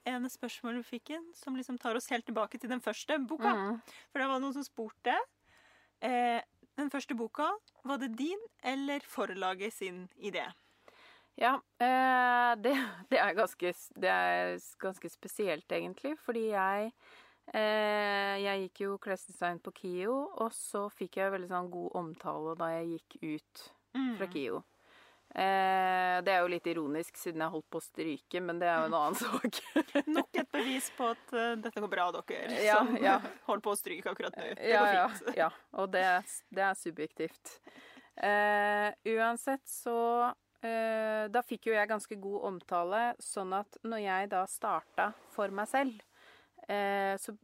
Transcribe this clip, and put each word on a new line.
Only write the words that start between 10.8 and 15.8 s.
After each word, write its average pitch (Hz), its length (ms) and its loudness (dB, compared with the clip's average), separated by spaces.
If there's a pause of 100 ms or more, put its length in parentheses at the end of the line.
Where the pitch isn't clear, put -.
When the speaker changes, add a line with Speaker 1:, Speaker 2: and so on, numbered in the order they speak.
Speaker 2:
Ja, 254 220 4 (180)
eh, 247 760 6
det, 220 160 2 (380)
det 262 80 6
er 180 160 4
ganske 180 340 2
s-, - 260 -6
det 185 140 0
er 180 480 4
s-, - 220 -16
ganske 185 320 -6
spesielt - 580 -4
egentlig, 180 500 -4